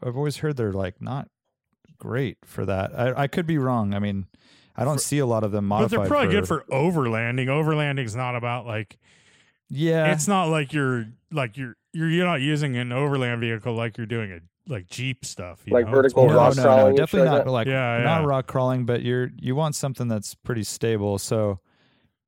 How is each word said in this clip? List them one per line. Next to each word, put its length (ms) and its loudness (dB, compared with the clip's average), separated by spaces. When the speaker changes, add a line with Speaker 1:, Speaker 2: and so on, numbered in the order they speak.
Speaker 1:
I've 140 -6
always 220 -2
heard 180 -2
they're, 160 0
like, 280 -4
not 280 -8
great 460 -4
for 220 -8
that. 320 -4
I, 240 0
I 60 0
could 180 -4
be 120 -2
wrong. 360 0
I 60 -2
mean, 260 -2
I 100 -2
don't 120 0
Speaker 2:
For 60 -4
Speaker 1:
see 160 -2
a 80 2
lot 180 2
of 80 -2
them 160 0
Speaker 2:
But 80 2
Speaker 1:
modified 260 2
Speaker 2:
they're 60 -2
probably 180 2
Speaker 1:
for 140 2
Speaker 2:
good 80 -4
for 240 -4
overlanding. 760 0
Overlanding's 720 0
not 180 -4
about, 320 -4
like, 320 -8
Speaker 1:
Yeah. 440 2
Speaker 2:
it's 140 0
not 200 2
like 260 0
you're, 340 0
like, 260 -4
you're, 200 -12
you're, 180 -2
you're 160 2
not 140 0
using 360 0
an 140 -4
overland 500 0
vehicle 340 -2
like 220 -4
you're 120 -6
doing 240 -6
a, 80 -16
like, 200 -8
Jeep 360 -6
stuff, 420 -12
you 60 -2
Speaker 3:
Like 140 4
Speaker 2:
know? 60 -4
Speaker 3:
vertical 320 6
Speaker 2:
It's 80 6
more 20 4
Speaker 1:
No, 120 8
Speaker 3:
rock 100 4
Speaker 1:
no, 80 2
Speaker 3:
crawling 180 8
Speaker 1:
no, 60 8
Speaker 3:
and 80 4
Speaker 1:
definitely 320 4
Speaker 3:
shit 40 4
like 60 4
Speaker 1:
not 60 2
Speaker 3:
that? 80 -2
Speaker 1:
like 160 0
Speaker 2:
Yeah, 340 0
Speaker 1:
not 200 2
Speaker 2:
yeah. 40 0
Speaker 1:
rock 220 0
crawling, 380 0
but 160 0
you're, 280 -2
you 140 -2
want 220 -2
something 320 -4
that's 260 -4
pretty 300 -4
stable. 540 -2
So 420 -2